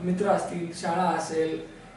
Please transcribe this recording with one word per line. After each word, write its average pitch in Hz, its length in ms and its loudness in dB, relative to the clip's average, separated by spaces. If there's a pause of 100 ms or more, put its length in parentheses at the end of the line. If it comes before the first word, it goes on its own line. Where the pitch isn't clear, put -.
मित्र 180 240 2
असतील, 170 480 0
शाळा 180 300 0
असेल 160 720 0 (180)